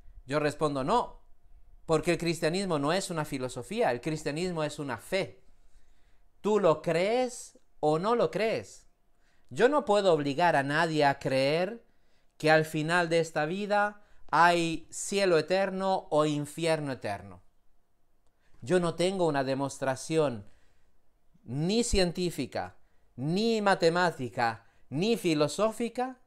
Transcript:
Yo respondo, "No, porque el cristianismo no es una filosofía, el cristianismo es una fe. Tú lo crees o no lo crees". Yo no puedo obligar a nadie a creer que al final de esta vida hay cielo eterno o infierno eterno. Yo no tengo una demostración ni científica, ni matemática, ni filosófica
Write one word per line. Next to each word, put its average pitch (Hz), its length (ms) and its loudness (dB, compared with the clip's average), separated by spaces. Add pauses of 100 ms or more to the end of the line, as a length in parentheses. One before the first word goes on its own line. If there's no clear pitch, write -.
(260)
Yo 143 140 -2
respondo, 147 440 -2
"No, 214 380 -2 (640)
porque 160 260 0
el 165 60 0
cristianismo 170 600 -2
no 143 160 0
es 190 160 -2
una 160 160 -4
filosofía, 127 680 -4
el 120 100 -4
cristianismo 156 600 -4
es 151 160 -6
una 135 180 -6
fe. - 460 -6 (960)
Tú 208 180 2
lo 165 220 4
crees 214 760 -2 (200)
o 151 200 2
no 220 160 0
lo 214 160 2
crees". 185 560 -6 (640)
Yo 226 180 4
no 285 160 4
puedo 202 300 4
obligar 147 420 2
a 139 80 4
nadie 151 400 2
a 139 160 4
creer 151 640 0 (540)
que 151 140 2
al 160 120 6
final 160 460 0
de 165 100 2
esta 160 260 -2
vida 208 580 -2 (280)
hay 165 600 4
cielo 196 460 0
eterno 190 760 0
o 151 140 2
infierno 151 680 -2
eterno. 98 500 -10 (1200)
Yo 165 180 0
no 170 160 -2
tengo 180 300 0
una 139 180 0
demostración 135 1000 -2 (1000)
ni 175 400 -2
científica, 165 920 -2 (380)
ni 208 460 0
matemática, 165 1040 0 (220)
ni 196 280 0
filosófica 220 1080 -2